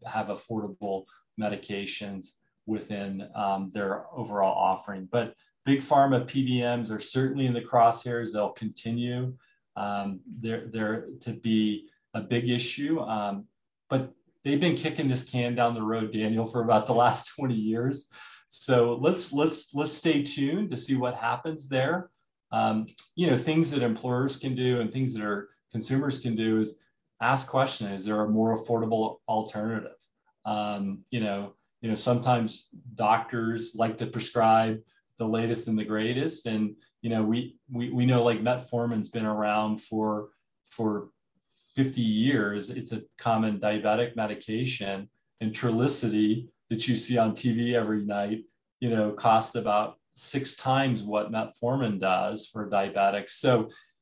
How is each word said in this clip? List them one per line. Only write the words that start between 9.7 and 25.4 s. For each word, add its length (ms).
um, 440
there, 280
there 400
to 120
be 540
a 80
big 280
issue. 500
Um, 460
but 220
they've 180
been 160
kicking 300
this 160
can 300
down 220
the 80
road, 300
Daniel, 320
for 180
about 240
the 60
last 320
twenty 200
years. 540
So 540
let's, 320
let's, 420
let's 180
stay 300
tuned 480
to 60
see 180
what 200
happens 520
there. 420
Um, 320
you 100
know, 80
things 360
that 120
employers 540
can 180
do 240
and 100
things 240
that 80
our 280